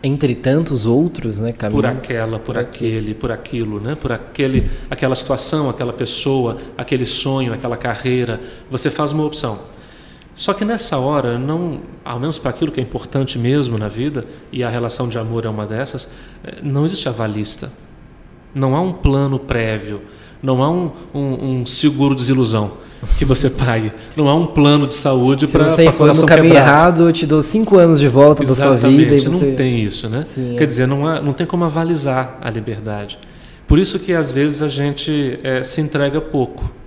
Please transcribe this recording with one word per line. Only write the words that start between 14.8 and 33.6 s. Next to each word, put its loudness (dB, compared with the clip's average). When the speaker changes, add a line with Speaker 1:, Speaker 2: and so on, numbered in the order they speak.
Speaker 2:
de -6
amor -4
é -4
uma -6
dessas, -8
eh, -16
não -2
existe -4
avalista. -6
Não 0
há 0
um -2
plano 0
prévio, -4
não 0
há 2
um, -2
um, -4
um -4
seguro 0
desilusão 0
que 2
você 2
<laughs> 0
pague. 0
Não 2
há 4
um 2
plano 4
de -2
saúde 2
Speaker 1:
Se -4
Speaker 2:
pra, 6
Speaker 1:
você 6
Speaker 2:
pra 8
Speaker 1:
for -4
no 8
Speaker 2:
coração 6
Speaker 1:
caminho 8
Speaker 2:
quebrado. 8
Speaker 1:
errado, 6
eu 4
te -2
dou 4
cinco 4
anos 8
de 4
volta 8
da 2
sua 4
vida 6
e 6
Speaker 2:
Exatamente, 2
Speaker 1:
você 2
Speaker 2:
não 0
tem 0
isso, -6
né? -4
Speaker 1:
Sim, -8
Speaker 2:
Quer 2
Speaker 1:
é. 2
Speaker 2:
dizer, 0
não 0
há, -2
não -2
tem -2
como -2
avalizar -2
a -6
liberdade. -8